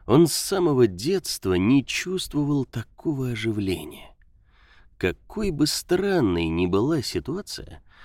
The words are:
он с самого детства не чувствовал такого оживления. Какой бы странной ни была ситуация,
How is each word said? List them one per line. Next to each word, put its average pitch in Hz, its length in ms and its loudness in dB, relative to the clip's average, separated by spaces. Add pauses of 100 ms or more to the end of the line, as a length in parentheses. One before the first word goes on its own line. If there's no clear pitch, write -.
он 147 220 6
с - 60 -4
самого 131 520 2
детства 175 680 -2
не 117 300 4
чувствовал 147 800 -4
такого 131 680 -6
оживления. 104 840 -4 (840)
Какой 196 520 -4
бы 147 160 0
странной 160 800 0
ни 85 200 0
была 117 360 2
ситуация, - 800 -8 (220)